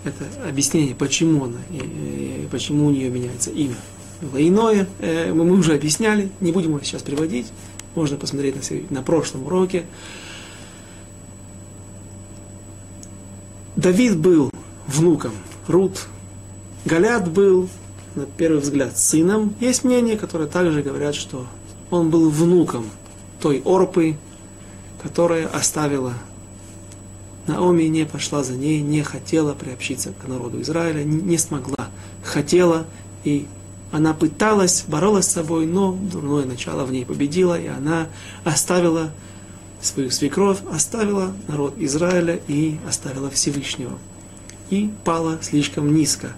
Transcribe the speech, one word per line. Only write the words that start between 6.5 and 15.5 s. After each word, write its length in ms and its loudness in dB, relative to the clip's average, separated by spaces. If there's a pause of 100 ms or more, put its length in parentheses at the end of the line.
будем 180 2
его 100 -2
сейчас 220 -8
приводить, 440 -2 (480)
можно 220 0
посмотреть 400 -2
на 60 -8
сей-, 280 -6
на 120 -4
прошлом 440 0
уроке. 380 0 (4000)
Давид 400 6
был 340 6 (360)
внуком 460 4 (360)